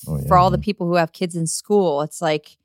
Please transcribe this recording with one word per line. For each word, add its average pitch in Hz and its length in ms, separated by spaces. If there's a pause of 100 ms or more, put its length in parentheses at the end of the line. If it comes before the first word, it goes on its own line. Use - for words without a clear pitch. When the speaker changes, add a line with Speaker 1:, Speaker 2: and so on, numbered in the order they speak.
Speaker 1:
Oh, 156 100
yeah, 135 100
Speaker 2:
for 185 100
all 180 120
the 180 80
Speaker 1:
yeah. 147 80
Speaker 2:
people 190 220
who 175 80
have 165 180
kids 175 220
in 165 120
school, 170 540
it's - 200
like 156 440